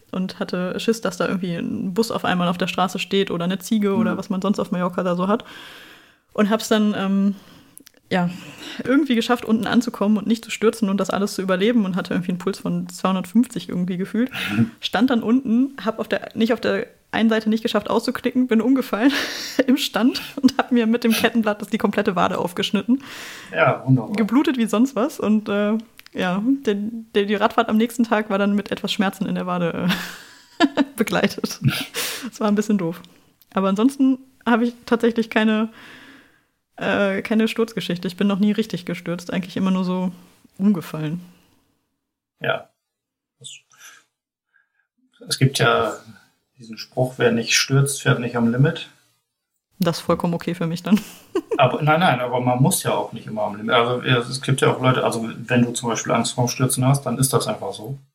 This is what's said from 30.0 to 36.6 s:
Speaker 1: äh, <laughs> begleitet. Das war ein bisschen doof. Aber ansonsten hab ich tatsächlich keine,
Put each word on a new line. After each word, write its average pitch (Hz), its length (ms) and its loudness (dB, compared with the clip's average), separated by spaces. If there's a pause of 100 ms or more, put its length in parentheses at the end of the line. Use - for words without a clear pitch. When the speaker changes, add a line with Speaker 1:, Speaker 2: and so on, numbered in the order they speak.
Speaker 1:
äh, 339 60 4 (180)
<laughs> - 140 -14
begleitet. - 640 -2 (640)
Das - 140 -10
war 214 80 2
ein 208 60 2
bisschen 208 220 2
doof. 170 240 -4 (520)
Aber 190 160 2
ansonsten 262 480 2 (280)
hab 233 160 4
ich 240 120 0 (120)
tatsächlich 226 440 0
keine, 220 400 2 (1080)